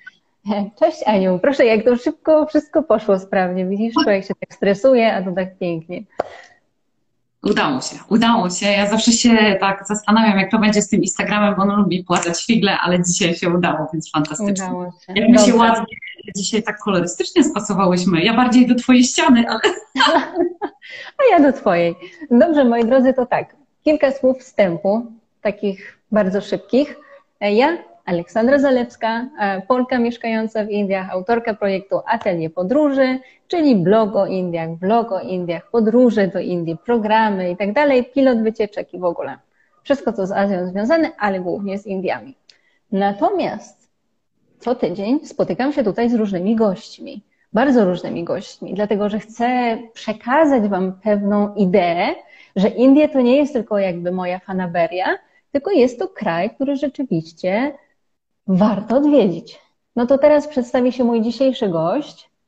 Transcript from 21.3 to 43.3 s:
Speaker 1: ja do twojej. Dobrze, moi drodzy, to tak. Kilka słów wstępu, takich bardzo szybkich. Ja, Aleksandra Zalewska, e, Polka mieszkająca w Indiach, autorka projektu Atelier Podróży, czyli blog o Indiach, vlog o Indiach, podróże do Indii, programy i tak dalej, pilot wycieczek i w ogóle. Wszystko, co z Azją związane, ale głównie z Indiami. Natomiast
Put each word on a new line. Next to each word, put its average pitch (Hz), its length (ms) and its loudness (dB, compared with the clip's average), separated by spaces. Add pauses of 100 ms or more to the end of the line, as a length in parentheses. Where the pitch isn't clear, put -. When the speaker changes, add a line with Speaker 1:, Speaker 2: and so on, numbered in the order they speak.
Speaker 1:
ja 294 200 6
do - 60 -2
twojej. 170 380 0 (360)
Dobrze, 294 340 4
moi 233 200 2
drodzy, 254 280 4
to 247 120 -2
tak. - 300 -4 (280)
Kilka 294 280 2
słów 262 280 0
wstępu, 196 720 -2 (300)
takich - 580 -6 (120)
bardzo 196 300 0
szybkich. - 560 -2 (440)
Ja, 240 360 2 (300)
Aleksandra 226 520 0
Zalewska, 240 680 -2 (140)
e, 196 220 -4
Polka 254 380 -2
mieszkająca 226 680 -4
w 214 40 -10
Indiach, 196 400 -4
autorka 226 440 -4
projektu 196 520 -4
Atelier 175 480 -4
Podróży, 262 680 0 (280)
czyli 302 280 2
blog 202 400 2
o 190 100 0
Indiach, 170 440 -4 (100)
vlog 226 320 0
o 185 100 -4
Indiach, 175 500 -8
podróże 220 560 4
do 180 120 -6
Indii, 165 460 -4
programy 214 680 0
i 180 60 -8
tak 202 160 -4
dalej, 277 320 2
pilot 254 360 2
wycieczek 214 520 -4
i 180 60 -10
w 180 40 -10
ogóle. 143 340 -6 (460)
Wszystko, 269 300 -2
co 190 140 -4
z 190 40 -6
Azją 196 360 -2
związane, 240 520 -2
ale 196 200 -2
głównie 196 400 -6
z 202 80 -18
Indiami. 190 480 -6 (560)
Natomiast 202 960 -4 (720)